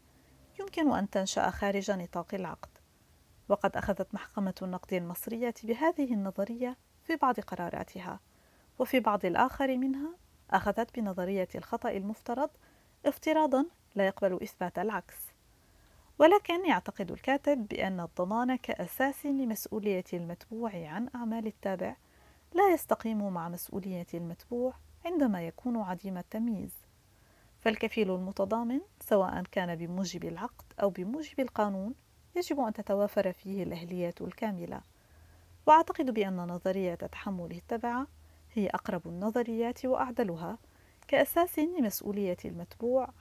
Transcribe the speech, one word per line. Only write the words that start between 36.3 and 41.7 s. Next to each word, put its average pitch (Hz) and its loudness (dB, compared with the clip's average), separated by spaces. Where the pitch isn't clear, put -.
نظرية 180 0
تحمله 175 -6
التبعة 240 -4
هي 202 2
أقرب 180 -2
النظريات 233 -2
وأعدلها 226 0
كأساس 311 4
لمسؤولية 208 0